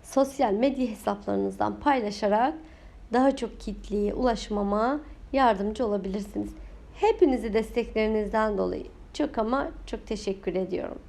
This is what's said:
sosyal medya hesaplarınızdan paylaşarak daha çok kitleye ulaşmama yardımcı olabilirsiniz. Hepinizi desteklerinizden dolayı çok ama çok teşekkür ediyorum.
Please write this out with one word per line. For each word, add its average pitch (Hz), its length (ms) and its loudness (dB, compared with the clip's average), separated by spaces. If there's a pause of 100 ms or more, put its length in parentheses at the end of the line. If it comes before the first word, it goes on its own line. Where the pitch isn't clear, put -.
sosyal 269 500 2
medya 254 340 2
hesaplarınızdan 202 920 -2
paylaşarak 226 720 2 (580)
daha 262 240 4
çok 226 240 -8
kitleye 202 540 -2
ulaşmama 220 880 0 (320)
yardımcı 220 540 2
olabilirsiniz. 202 640 -4 (440)
Hepinizi 262 600 4
desteklerinizden 220 1040 0
dolayı 185 280 -2 (280)
çok 277 240 -2
ama 262 320 0 (160)
çok - 200 -10
teşekkür 196 480 -4
ediyorum. 185 440 -4 (100)